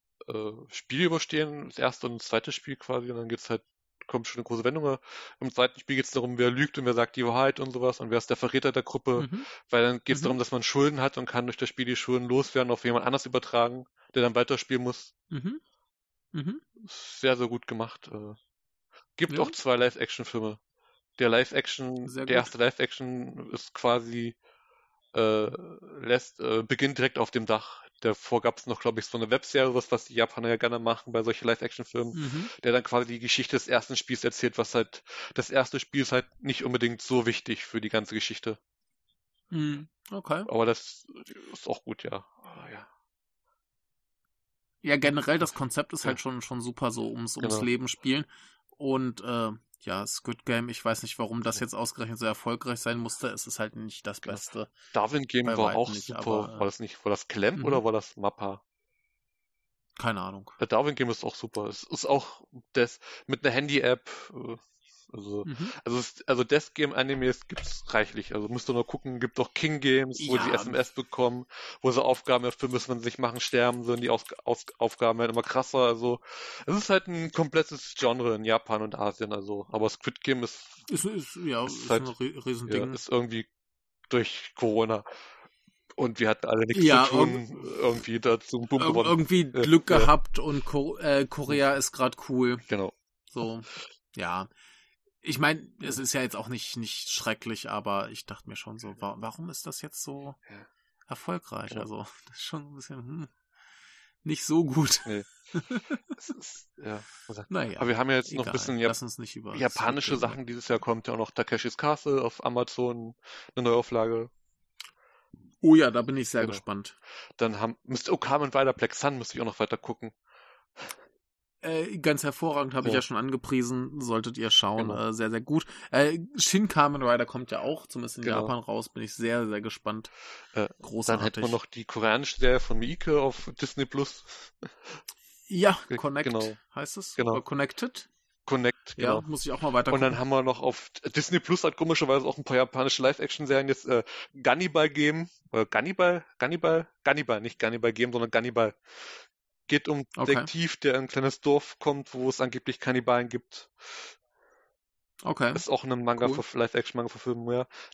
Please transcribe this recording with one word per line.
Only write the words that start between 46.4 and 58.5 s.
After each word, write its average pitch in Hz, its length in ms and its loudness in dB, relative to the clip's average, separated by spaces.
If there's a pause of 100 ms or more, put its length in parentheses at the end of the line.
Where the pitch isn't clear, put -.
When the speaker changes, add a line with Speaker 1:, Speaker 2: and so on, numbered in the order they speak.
Speaker 2:
schon 123 200 -8
super, 120 280 -4
so 113 220 -4
ums, 117 260 -6
ums 113 200 0
Speaker 1:
Genau. 113 80 0
Speaker 2:
Leben 123 220 0
spielen. 135 380 -2 (520)
Und, 131 440 -2
äh, 117 300 -2 (320)
ja, 95 240 -4
Squid - 380 -8
Game, 120 240 0
ich - 140 -10
weiß 113 200 -2
nicht, - 160 -10
warum 113 240 -4
das 113 160 -2
Speaker 1:
Ja. 123 60 -2
Speaker 2:
jetzt 117 100 -12
ausgerechnet 113 420 -6
so 117 80 -4
erfolgreich 117 540 -4
sein 117 180 -2
musste. 117 300 -6
Es 101 180 -6
ist - 140 -10
halt 107 160 -6
nicht 110 320 -10
das 101 140 -8
Speaker 1:
Genau. 101 140 -8
Speaker 2:
Beste. - 360 -10 (220)
Speaker 1:
Darwin 127 300 0
Game 123 220 0
Speaker 2:
Bei 113 120 0
Speaker 1:
war 110 80 4
Speaker 2:
weitem - 120 0
Speaker 1:
auch 120 120 2
Speaker 2:
nicht, 104 180 -8
Speaker 1:
super. 113 240 -4
Speaker 2:
aber, 107 240 -2
äh, 107 40 -14
Speaker 1:
War 101 60 2
das 98 140 -4
nicht, - 260 -12
war 104 60 2
das - 160 -2
Clamp 110 320 2
Speaker 2:
mhm. 135 60 -6
Speaker 1:
oder 135 180 2
war 110 80 2
das - 260 -4
Mappa? 101 460 -4 (1400)